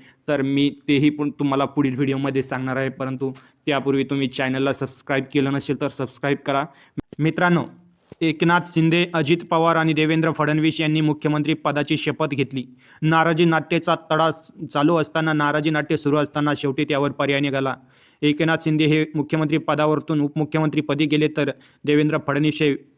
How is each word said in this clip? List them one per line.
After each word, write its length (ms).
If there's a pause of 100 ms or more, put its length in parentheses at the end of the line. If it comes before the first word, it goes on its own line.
(280)
तर 140
मी 280 (180)
तेही 220
पण 200
तुम्हाला 360
पुढील 300
व्हिडिओमध्ये 460
सांगणार 360
आहे, 120
परंतु 420 (340)
त्यापूर्वी 380
तुम्ही 240
चॅनलला 460
सबस्क्राईब 500 (100)
केलं 200
नसेल 280
तर 60
सबस्क्राईब 580
करा. 200 (540)
मित्रांनो, 440 (580)
एकनाथ 440
शिंदे, 480
अजित 240 (120)
पवार 260
आणि 180
देवेंद्र 380
फडणवीस 500
यांनी 200
मुख्यमंत्री 520
पदाची 440
शपथ 300
घेतली. 360 (380)
नाराजी 440
नाट्याचा 500 (160)
तडा 180 (440)
चालू 220
असताना, 380
नाराजी 360
नाट्य 280
सुरू 200
असताना 400
शेवटी 260
त्यावर 280
पर्याय 280
निघाला. 360 (460)
एकनाथ 420
शिंदे 220
हे 200 (100)
मुख्यमंत्री 420
पदावरून 640
उपमुख्यमंत्री 600
पदी 240
गेले, 220
तर 240 (340)
देवेंद्र 320 (100)
फडणवीस 340
हे 140 (220)